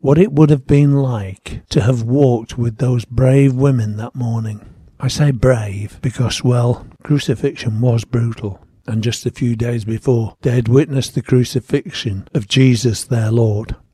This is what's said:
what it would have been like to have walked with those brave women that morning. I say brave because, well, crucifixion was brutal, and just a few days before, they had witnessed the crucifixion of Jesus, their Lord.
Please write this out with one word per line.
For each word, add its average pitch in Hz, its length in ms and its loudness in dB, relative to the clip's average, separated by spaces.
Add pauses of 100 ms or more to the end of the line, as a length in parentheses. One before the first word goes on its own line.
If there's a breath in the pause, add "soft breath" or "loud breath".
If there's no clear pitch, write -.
what 143 160 4
it 196 140 4
would 151 200 4
have 139 180 0
been 143 260 4
like 113 760 -4
to 160 100 2
have 117 240 0
walked 120 520 2
with 117 220 -4
those 123 260 0
brave 131 480 4
women 123 440 0
that 110 180 -10
morning. 113 580 -6 (280)
I 135 80 -2
say 143 240 2
brave 104 680 -2
because, 120 440 -4
well, 123 420 0 (160)
crucifixion 135 800 -2
was 117 240 0
brutal, 117 600 -6 (220)
and 110 160 -4
just 117 240 -4
a 117 60 -4
few 120 240 -2
days 117 280 -4
before, 110 580 -2
they 131 100 0
had 120 160 0
witnessed 135 480 2
the 127 40 -2
crucifixion 120 1120 -2
of 110 160 -4
Jesus, 123 540 2
their 113 300 -2
Lord. 113 420 0 (200)